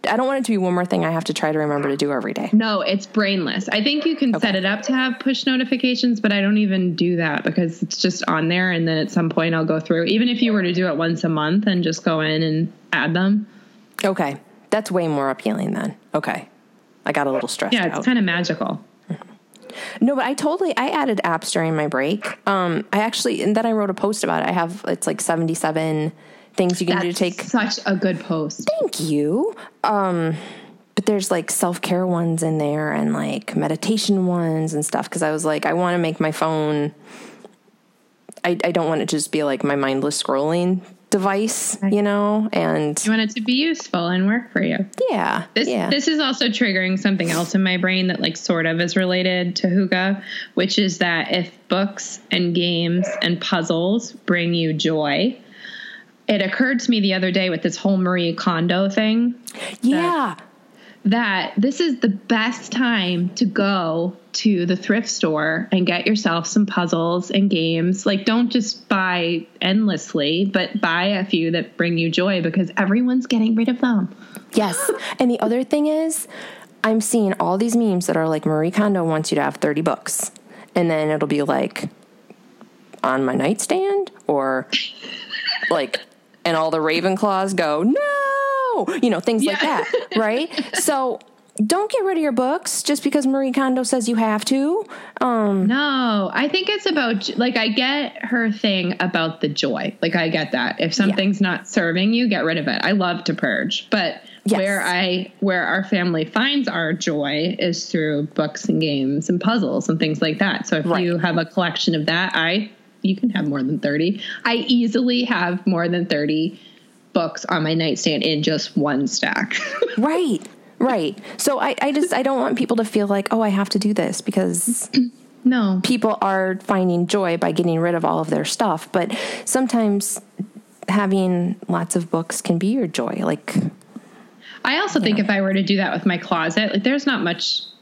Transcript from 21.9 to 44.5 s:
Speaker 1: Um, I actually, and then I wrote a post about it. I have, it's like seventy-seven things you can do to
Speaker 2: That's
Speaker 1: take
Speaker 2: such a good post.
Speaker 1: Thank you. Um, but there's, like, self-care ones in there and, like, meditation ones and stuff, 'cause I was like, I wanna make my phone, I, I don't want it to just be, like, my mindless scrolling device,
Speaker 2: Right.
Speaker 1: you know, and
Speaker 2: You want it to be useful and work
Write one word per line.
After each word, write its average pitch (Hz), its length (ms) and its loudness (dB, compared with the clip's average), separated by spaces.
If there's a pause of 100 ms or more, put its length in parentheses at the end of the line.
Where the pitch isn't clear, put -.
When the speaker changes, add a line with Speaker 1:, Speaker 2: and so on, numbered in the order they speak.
Speaker 1:
Um, 180 460 0
I 196 60 0
actually, 226 440 -2
and 208 140 2
then 226 80 0
I 226 80 2
wrote 208 160 0
a 185 60 -2
post 208 280 -2
about 160 200 0
it. 160 60 0
I 175 40 0
have, 180 340 -2
it's - 200 -2
like 185 140 -2
seventy-seven 160 920 0 (420)
things 180 280 2
you 175 40 0
can 180 140 2
do 175 100 0
to 180 80 -6
Speaker 2:
That's - 0 -
Speaker 1:
take 180 240 0
Speaker 2:
such - 440 -2
a 196 100 2
good 170 240 0
post. - 480 -4 (120)
Speaker 1:
Thank 415 200 -2
you. 160 560 0 (260)
Um, 180 520 0 (600)
but - 120 0
there's, 202 240 0
like, 175 200 -2
self-care 180 560 0
ones 170 360 0
in 160 160 0
there 151 340 0
and, 151 220 0
like, 143 420 -4
meditation 185 720 0
ones 160 480 0
and 151 100 -2
stuff, - 240 -4
'cause 165 140 -4
I 156 100 0
was 156 140 -2
like, 151 180 0
I 156 80 0
wanna 175 240 2
make 165 240 0
my 160 100 2
phone, 151 600 0 (1500)
I, 175 200 0
I 175 80 0
don't 165 160 0
want 160 120 0
it 165 80 -2
to - 80 0
just 143 160 -4
be, 156 120 0
like, 139 200 0
my 143 120 2
mindless 139 460 0
scrolling 170 580 0 (300)
device, 202 720 0
Speaker 2:
Right. 196 100 2
Speaker 1:
you 208 100 4
know, 208 500 2
and 160 520 0
Speaker 2:
You 214 80 0
want 220 100 2
it 214 140 -2
to 247 40 -6
be 226 140 -2
useful 262 540 -2
and 185 180 2
work 233 260 0